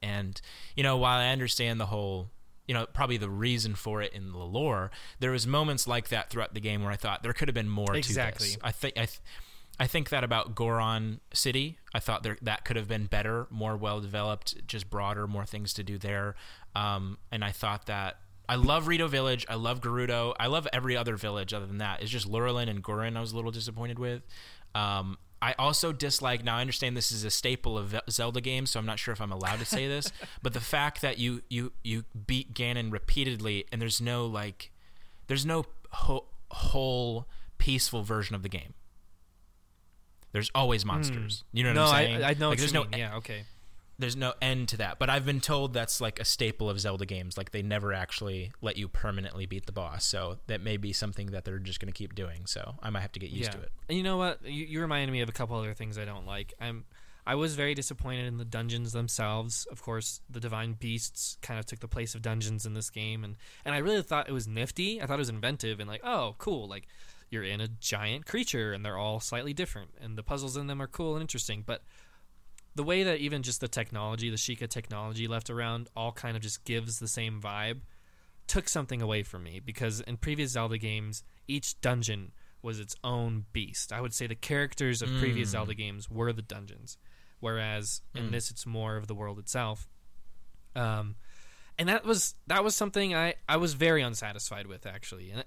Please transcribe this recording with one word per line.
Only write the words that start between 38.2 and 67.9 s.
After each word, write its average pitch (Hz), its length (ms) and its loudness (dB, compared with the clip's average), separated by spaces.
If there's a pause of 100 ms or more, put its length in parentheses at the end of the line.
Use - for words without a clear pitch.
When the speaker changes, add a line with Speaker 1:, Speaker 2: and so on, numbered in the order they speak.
Speaker 1:
of 95 80 -2
the 98 60 -2
game. 92 260 -6 (1600)
There's 104 240 0
always 123 280 6
Speaker 2:
Hmm. 104 60 0
Speaker 1:
monsters. 127 640 0
You 117 120 4
know 123 60 6
what 120 60 6
Speaker 2:
No, 151 100 8
Speaker 1:
I'm 151 40 10
Speaker 2:
I, 143 160 8
Speaker 1:
saying? 117 100 4
Speaker 2:
I - 20 2
know - 40 2
Speaker 1:
Like, 143 180 4 (100)
Speaker 2:
what 120 100 4
Speaker 1:
there's 143 120 4
Speaker 2:
you 156 80 6
Speaker 1:
no 143 60 4
Speaker 2:
mean. 107 80 -6
Speaker 1:
e-, 127 60 0
Speaker 2:
Yeah, 107 180 -2
okay. 110 260 -6 (560)
Speaker 1:
there's 123 160 0
no 131 260 0
end 131 280 2
to 113 80 0
that. 98 200 0
But 131 120 4
I've 135 160 4
been 139 160 2
told 139 320 2
that's, 117 260 0
like, 113 200 0
a 107 60 -2
staple 110 440 2
of 101 100 0
Zelda 98 260 0
games. 92 320 -4
Like, 98 140 -8
they 104 100 -2
never 101 320 0
actually 95 580 -2 (100)
let 110 160 -2
you 101 100 -2
permanently 95 580 0
beat 95 200 -4
the 101 80 -4
boss. 92 320 -2
So 92 420 0
that 110 140 -2
may 107 160 -2
be 101 160 -2
something 101 380 -2
that 95 120 -4
they're 98 160 -4
just 92 220 -4
gonna 98 100 -2
keep 95 240 -6
doing. 87 300 -6
So - 360 -4
I 107 80 -4
might 101 120 0
have 101 100 -6
to - 80 -8
get 95 100 -6
used 120 220 -2
Speaker 2:
Yeah. 98 80 -8
Speaker 1:
to 101 40 -10
it. 104 80 -2 (180)
Speaker 2:
And 160 80 2
you 185 60 2
know 190 140 2
what? 180 280 0
You, 147 200 -4
you 156 140 -4
reminded 147 320 2
me 131 80 2
of 117 80 2
a 113 60 -2
couple 120 240 0
other 107 160 -2
things 107 240 -6
I 107 80 -4
don't 101 200 -6
like. 101 360 -6
I'm, 117 240 -6 (420)
I 127 80 2
was 151 200 2
very 143 200 2
disappointed 127 500 -2
in 120 120 -2
the 120 80 -4
dungeons 117 480 -2
themselves. 113 760 0
Of - 120 -12
course, - 480 -4
the 120 100 -8
divine 113 400 -2
beasts - 640 -4
kind 117 180 -4
of 107 60 -4
took - 140 -8
the 117 100 -10
place 117 260 -2
of 113 60 -8
dungeons 110 440 0
in 107 80 -4
this 107 160 -4
game, 110 340 -4
and, 104 120 -8 (300)
and 143 100 0
I 143 40 2
really 196 220 2
thought 147 260 0
it - 40 -4
was 123 160 -2
nifty. 170 520 -2
I 190 60 -4
thought 139 100 0
it 143 40 2
was 131 100 0
inventive 110 500 -2
and, 104 80 -4
like, 107 160 -8
"Oh, 151 360 0
cool. 139 280 -2
Like, 98 200 -10 (420)
you're 110 140 -2
in 101 180 -2
a 113 60 -2
giant 113 580 -2